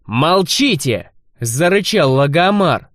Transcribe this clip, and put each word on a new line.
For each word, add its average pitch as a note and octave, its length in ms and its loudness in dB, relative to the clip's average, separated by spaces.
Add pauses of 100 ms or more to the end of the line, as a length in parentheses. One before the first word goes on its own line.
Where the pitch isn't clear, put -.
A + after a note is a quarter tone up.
«Молчите!» D#3 1080 -2 (260)
зарычал E3 760 0
Лагомар. D#3 840 0